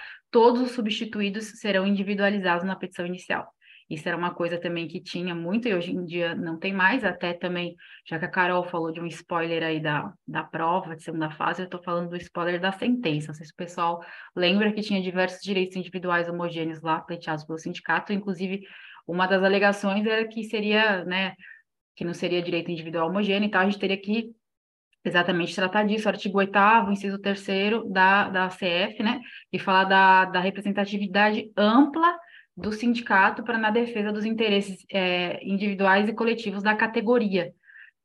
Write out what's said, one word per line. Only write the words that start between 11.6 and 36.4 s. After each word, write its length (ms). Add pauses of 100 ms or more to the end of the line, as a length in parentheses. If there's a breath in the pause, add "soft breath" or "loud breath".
eu 60
tô 140
falando 260
do 60
spoiler 440
da 120
sentença. 560
Não 60
sei 120
se 60
o 40
pessoal 460 (320 loud breath)
lembra 380
que 100
tinha 200
diversos 400
direitos 340
individuais 540
homogêneos 520
lá 200
pleiteados 420
pelo 140
sindicato, 560
inclusive 480 (440 loud breath)
uma 220
das 160
alegações 640
era 200
que 200
seria, 580
né, 320 (580 loud breath)
que 120
não 80
seria 280
direito 300
individual 380
homogêneo, 360
então 140
a 60
gente 120
teria 200
que 340 (720)
exatamente 500
tratar 300
disso, 240
artigo 300
oitavo, 560
inciso 260
terceiro 720
da, 400
da 220
C 140
F, 380
né, 160 (320 loud breath)
e 80
falar 240
da, 400
da 160
representatividade 1160
ampla 600 (380 loud breath)
do 160
sindicato 720
para 140
na 140
defesa 400
dos 140
interesses, 640
é, 500
individuais 680
e 60
coletivos 480